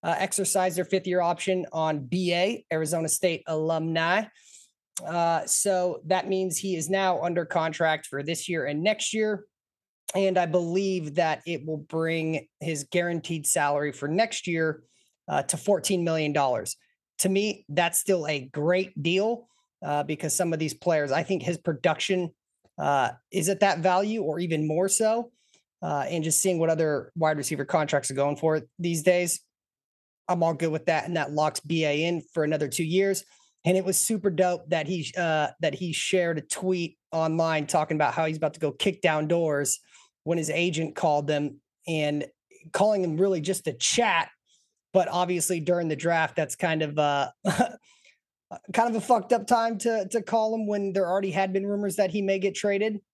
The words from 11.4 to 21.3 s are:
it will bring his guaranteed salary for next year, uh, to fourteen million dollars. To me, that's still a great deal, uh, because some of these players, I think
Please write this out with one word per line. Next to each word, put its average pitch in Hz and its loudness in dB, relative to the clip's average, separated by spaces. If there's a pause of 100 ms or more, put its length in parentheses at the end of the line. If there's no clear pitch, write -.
it 156 -6
will 156 -4
bring 160 -2 (140)
his 147 -4
guaranteed 170 -2
salary 147 2
for - -8
next 208 0
year, 160 -2 (420)
uh, 143 0
to - -2
fourteen 185 0
million 160 0
dollars. 131 0 (420)
To 190 2
me, 202 0
that's 170 2
still 175 0
a 139 -2
great 175 0
deal, 202 0 (360)
uh, 147 0
because 151 -4
some 170 0
of 156 -2
these 151 -2
players, 151 0
I 156 0
think 180 -2